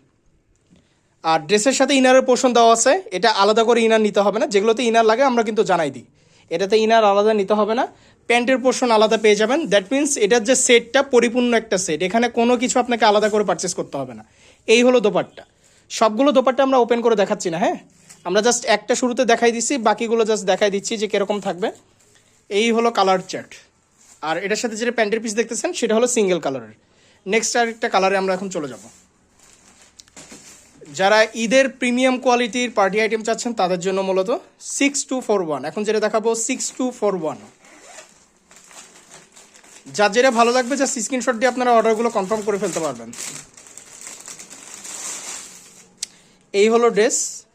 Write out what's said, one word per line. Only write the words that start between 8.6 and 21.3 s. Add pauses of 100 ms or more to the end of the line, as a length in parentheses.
আলাদা
পেয়ে
যাবেন।
That
means
এটার
যে
সেটটা
পরিপূর্ণ
একটা
সেট,
এখানে
কোনো
কিছু
আপনাকে
আলাদা
করে
পারচেজ
করতে
হবে
না। (420)
এই
হলো
দোপাট্টা। (460)
সবগুলো
দোপাট্টা
আমরা
ওপেন
করে
দেখাচ্ছি
না,
হ্যাঁ, (460)
আমরা
just
একটা
শুরুতে
দেখাই
দিচ্ছি,
বাকিগুলো
just
দেখাই
দিচ্ছি
যে
কীরকম